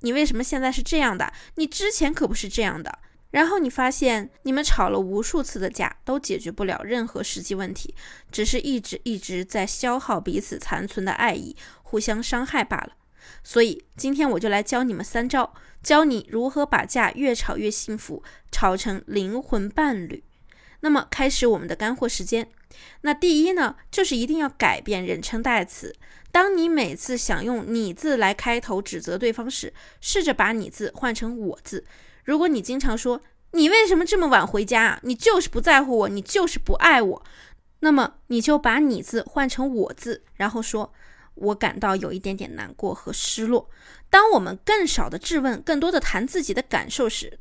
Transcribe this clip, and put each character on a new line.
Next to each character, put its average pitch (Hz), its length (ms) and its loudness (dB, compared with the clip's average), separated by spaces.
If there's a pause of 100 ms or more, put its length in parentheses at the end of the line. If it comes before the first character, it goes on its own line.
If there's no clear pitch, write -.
，“你 233 100 -2
为 294 140 2
什 247 100 2
么 233 80 -2
现 262 180 -4
在 254 80 0
是 254 120 -2
这 320 160 0
样 233 200 2
的？ - 140 -4 (240)
你 320 100 -2
之 381 240 -4
前 320 240 0
可 294 140 0
不 - 60 0
是 - 160 -4
这 226 120 -2
样 165 220 -4
的。” - 160 -12 (320)
然 302 160 4
后 381 120 0
你 277 100 2
发 254 200 0
现 240 420 0 (100)
你 262 100 -4
们 269 100 0
吵 202 280 4
了 196 100 0
无 190 240 -2
数 320 180 -2
次 - 180 -8
的 190 100 -4
架， - 340 -6
都 269 160 -2
解 233 180 -4
决 165 140 -8
不 202 140 -4
了 185 180 -4
任 233 240 -4
何 - 160 -10
实 - 180 -8
际 190 140 -6
问 190 180 -8
题， - 220 -10 (360)
只 208 120 -4
是 220 160 0
一 262 220 -2
直 - 220 -12
一 226 140 -6
直 185 280 -8
在 196 200 -2
消 247 320 -2
耗 220 220 -4
彼 190 220 -4
此 - 180 -10
残 - 260 -6
存 196 200 -6
的 190 80 -4
爱 233 200 0
意， - 220 -10 (280)
互 - 140 -4
相 220 240 -2
伤 247 240 -2
害 262 200 -2
罢 - 100 -4
了。 - 220 -10 (460)
所 - 180 2
以 220 240 0 (100)
今 269 180 -2
天 277 180 2
我 185 80 0
就 226 100 -2
来 202 120 2
教 247 220 -2
你 240 100 -2
们 202 120 -6
三 247 240 -2
招， 262 240 0 (300)
教 302 200 6
你 254 280 0
如 240 180 0
何 285 160 0
把 262 180 0
架 - 280 0
越 262 240 0
吵 - 200 -2
越 208 140 -2
幸 214 260 -6
福， - 280 -12 (280)
吵 185 240 2
成 190 300 -4
灵 208 360 -4
魂 208 280 -2
伴 285 260 0 (120)
侣。 - 160 -12 (580)
那 302 80 0
么 285 220 2
开 - 180 2
始 - 160 2
我 175 120 4
们 170 100 -8
的 - 80 -4
干 226 200 -2
货 247 140 -2
时 - 160 -4
间。 226 240 -2 (520)
那 294 120 0
第 311 300 4
一 370 100 2
呢， 294 220 0 (160)
就 392 120 2
是 294 120 0
一 233 100 0
定 311 120 0
要 302 100 0
改 214 320 0
变 185 260 -4
人 175 160 -4
称 226 200 -6
代 233 220 0
词。 - 320 -12 (360)
当 381 240 4
你 330 140 2
每 233 260 0
次 247 220 -4
想 185 260 -2
用 233 300 -4
“你” 220 200 -2
字 294 220 -2
来 208 180 2
开 233 280 -2
头 202 200 -4
指 190 200 -10
责 175 160 -6
对 226 160 0
方 233 160 -6
时， - 240 -10 (260)
试 - 240 0
着 302 100 2
把 208 200 4
“你” 220 160 -4
字 - 260 -8
换 240 180 -2
成 226 260 -6
“我” 202 240 -6
字。 - 200 -10 (400)
如 - 140 0
果 339 100 4
你 269 140 0
经 254 180 -4
常 262 160 2
说 240 260 -2 (320)
“你 320 140 6
为 427 200 6
什 349 80 6
么 339 100 4
这 403 120 2
么 339 100 4
晚 208 180 6
回 208 180 -2
家 226 200 2
啊？ - 200 2
你 247 120 -2
就 370 260 4
是 - 80 -4
不 - 100 -4
在 294 240 6
乎 254 140 0
我， 208 120 4
你 202 120 -4
就 370 240 0
是 - 140 -2
不 - 160 2
爱 285 260 8
我”， 190 220 -2 (580)
那 311 100 6
么 269 260 2 (100)
你 240 120 0
就 294 180 4
把 247 220 2
“你” 269 220 2
字 226 220 -4
换 277 260 -2
成 262 240 -2
“我” 208 200 -2
字， - 300 -8 (120)
然 202 160 -2
后 226 100 -6
说 214 320 -6 (400)
“我 202 220 -2
感 202 240 -2
到 196 160 2
有 185 180 -4
一 190 60 -8
点 196 180 -6
点 - 180 -12
难 - 200 -12
过 190 180 -4
和 - 180 -12
失 - 360 -4
落”。 240 240 0 (400)
当 403 200 10
我 - 80 6
们 185 240 -4
更 415 220 2
少 - 240 0
的 175 80 -10
质 - 220 -2
问， 254 200 0
更 302 200 0
多 330 120 2
的 311 80 2
谈 220 280 -2
自 339 160 -2
己 208 100 -4
的 254 80 -2
感 - 280 -4
受 247 200 0
时， - 320 -8